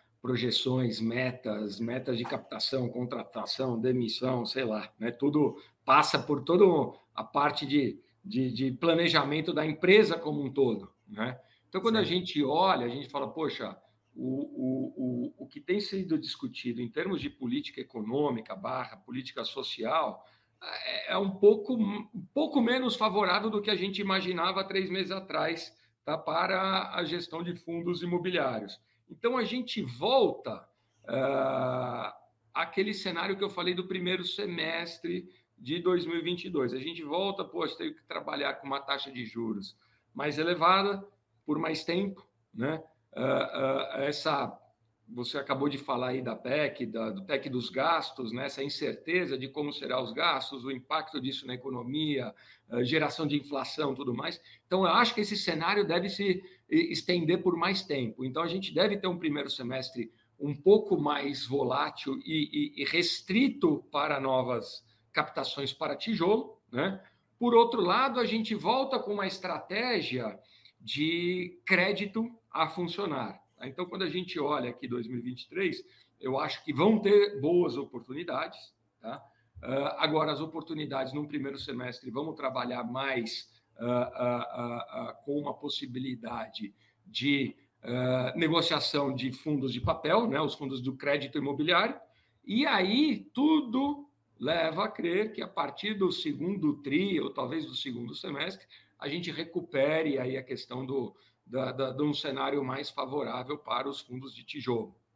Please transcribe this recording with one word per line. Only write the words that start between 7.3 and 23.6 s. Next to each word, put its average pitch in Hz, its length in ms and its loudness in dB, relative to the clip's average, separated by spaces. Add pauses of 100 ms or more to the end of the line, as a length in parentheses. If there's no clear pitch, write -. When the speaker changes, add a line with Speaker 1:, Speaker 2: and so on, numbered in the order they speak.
Speaker 1:
de, 131 340 2 (240)
de, 120 280 0
de 127 200 0
planejamento 160 800 4
da 151 120 2
empresa 180 520 8
como 147 260 -4
um 135 100 -4
todo, 110 400 2 (160)
né? 113 300 -4 (300)
Então, 190 120 -4
quando 220 160 4
a 208 80 4
Speaker 2:
Sim. 151 60 -2
Speaker 1:
gente 175 340 0
olha, 151 420 4
a - 20 -2
gente 127 200 -6
fala, 139 200 -4
"Poxa, 117 480 -4 (380)
o, 127 100 -8
o, 131 720 -2
o, 123 480 -4
o - 20 -16
que - 140 -18
tem 196 200 0
sido 180 380 -2
discutido 123 640 -6
em 117 60 -4
termos 170 320 -4
de 135 100 -6
política 131 500 -6
econômica 120 760 -2
barra 120 420 -8
política 127 480 -10
social 131 840 -2 (340)
é, - 520 -6
é 185 60 2
um 196 120 0
pouco, 214 440 6
um 208 600 -2
pouco 285 260 2
menos 247 360 2
favorável 208 520 2
do 208 140 0